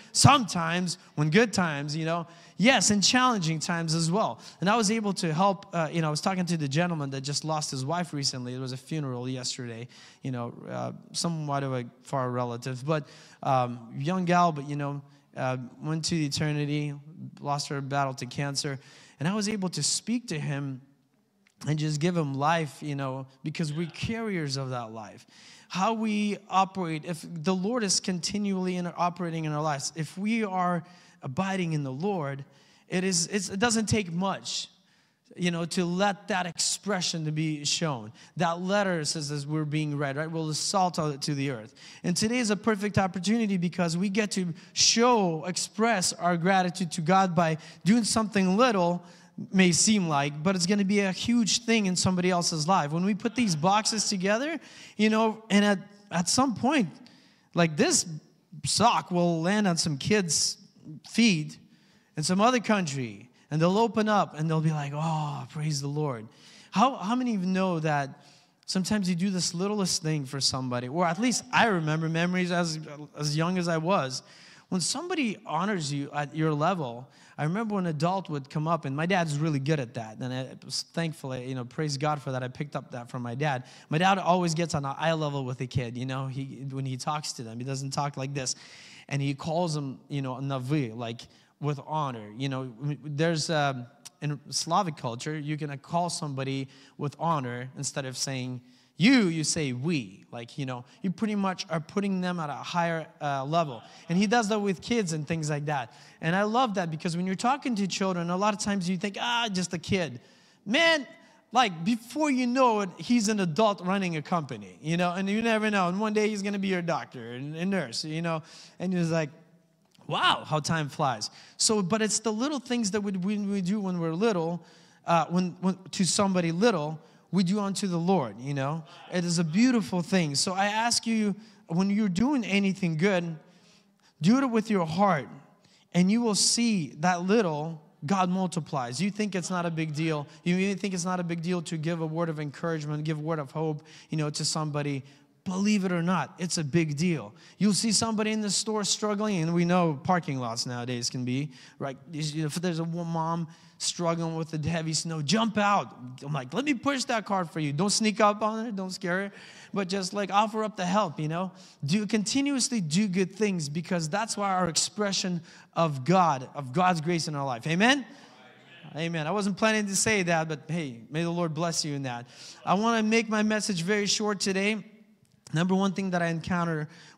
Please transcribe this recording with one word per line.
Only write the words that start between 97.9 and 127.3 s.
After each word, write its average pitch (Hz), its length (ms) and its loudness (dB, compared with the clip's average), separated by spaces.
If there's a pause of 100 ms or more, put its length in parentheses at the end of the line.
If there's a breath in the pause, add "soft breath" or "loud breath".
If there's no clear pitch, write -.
of 131 120 -8
saying 127 440 -6 (360 soft breath)
you, 226 300 6
you 165 160 0
say 147 300 -2
we. 123 580 -4
Like, 120 260 -12
you 143 80 -4
know, 123 200 -8 (180 loud breath)
you 196 80 0
pretty 214 240 -2
much 196 340 -2
are 165 100 0
putting 196 400 -2
them 180 200 -2
at 151 100 -4
a 135 40 -6
higher, 165 520 -2 (160)
uh, 139 240 -2
level. 151 380 0 (260 loud breath)
And 170 80 2
he 202 80 6
does 220 240 4
that 220 80 2
with 202 240 0
kids 208 320 0
and 151 140 -4
things 160 200 -2
like 147 180 -4
that. 139 280 -4 (260 loud breath)
And 160 160 0
I 196 60 4
love 220 320 2
that 185 160 -2
because 160 260 -4
when 180 120 -2
you're 190 80 0
talking 262 400 0
to 196 100 0
children, 180 460 -2
a 180 60 0
lot 208 180 2
of 196 40 -10
times 202 300 -2
you 190 80 0
think, 202 240 -4
"Ah, 233 320 -2
just 180 220 -2
a - 20 -6
kid." 151 420 -2 (460 soft breath)
Man, 311 400 4 (460 loud breath)
like, 196 340 2
before 262 440 0
you 254 180 2
know 240 340 4
it, 196 160 -2
he's 220 320 2
an 220 100 0
adult 190 400 2
running 180 380 -2
a 147 40 -2
company, 127 600 -6
you 160 160 -2
know, 175 160 2
and 190 160 -2
you 214 120 0
never 220 300 2
know. 196 160 2
And 185 140 0
one 220 100 0
day 214 160 2
he's 214 140 -2
gonna 202 180 -2
be 196 80 -2
your 185 140 0
doctor 127 500 -6
and 143 240 -8
a 165 100 -4
nurse, 170 380 -2
you 156 180 -4
know, 165 220 -2 (340 loud breath)
and 185 140 -4
you're 175 120 2
like, 160 260 2 (760)
"Wow, 254 400 2
how 156 140 0
time 156 300 0
flies." 123 400 -2 (260 loud breath)
So, 214 260 2
but 202 200 0
it's 214 180 0
the 220 140 -2
little 262 260 -2
things 233 320 -2
that 214 80 0
we, 202 140 -2
we, 190 240 -2
we 202 240 -2
do 190 180 0
when 185 200 -2
we're 165 140 0
little, 175 520 0 (400 loud breath)
uh, 160 220 4
when, 175 340 0
when, 185 160 0 (140)
to - 120 0
somebody 180 480 2
little, 165 480 2 (320 loud breath)